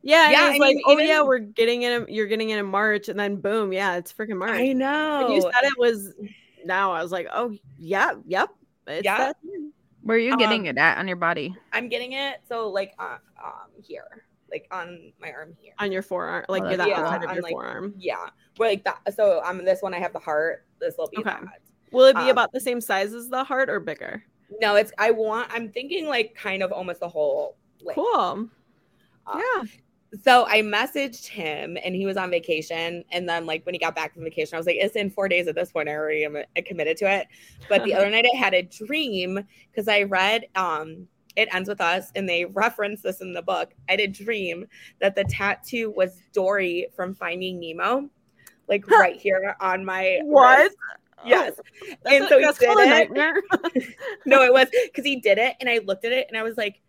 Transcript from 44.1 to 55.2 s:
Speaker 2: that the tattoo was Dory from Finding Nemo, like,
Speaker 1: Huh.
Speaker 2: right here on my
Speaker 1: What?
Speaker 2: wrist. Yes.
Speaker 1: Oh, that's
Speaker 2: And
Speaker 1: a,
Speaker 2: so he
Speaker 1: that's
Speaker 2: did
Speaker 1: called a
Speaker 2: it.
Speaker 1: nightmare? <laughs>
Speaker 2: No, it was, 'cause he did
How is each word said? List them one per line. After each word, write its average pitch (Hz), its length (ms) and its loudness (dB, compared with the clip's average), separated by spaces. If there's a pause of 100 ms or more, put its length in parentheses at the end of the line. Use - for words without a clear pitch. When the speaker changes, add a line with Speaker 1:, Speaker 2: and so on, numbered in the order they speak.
Speaker 2:
that 196 140 0
the 202 100 -2
tattoo 208 680 -4
was 185 320 -2 (100)
Dory 185 600 -2
from 190 200 -6
Finding 180 440 -8
Nemo, 185 500 -4 (580)
like, 202 200 -2
Speaker 1:
Huh. 220 100 6
Speaker 2:
right 180 220 4
here 190 420 -2
on 190 240 -2
my 190 440 0
Speaker 1:
What? 277 420 10
Speaker 2:
wrist. - 60 -20 (460)
Yes. - 340 2
Speaker 1:
Oh, - 460 -18
that's 254 80 4
Speaker 2:
And 277 100 8
Speaker 1:
a, - 80 0
Speaker 2:
so 277 100 10
he 302 80 6
Speaker 1:
that's 285 120 0
Speaker 2:
did 427 180 6
Speaker 1:
called - 40 6
a 392 60 8
Speaker 2:
it. - 0 -
Speaker 1:
nightmare? 302 460 4 (180)
<laughs> - 220 -2 (520)
Speaker 2:
No, 269 180 8
it 247 100 6
was, 262 140 6 (280)
'cause 269 100 -6
he 277 120 -2
did 202 220 4